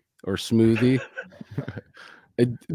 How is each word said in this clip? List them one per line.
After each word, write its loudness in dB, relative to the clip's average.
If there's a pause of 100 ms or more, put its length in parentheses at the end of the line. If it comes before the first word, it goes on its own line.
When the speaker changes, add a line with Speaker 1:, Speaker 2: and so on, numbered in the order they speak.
(220)
Speaker 1:
or -4
smoothie, 2 (560)
Speaker 2:
<laughs> -8 (800)
Speaker 1:
it, 2 (260)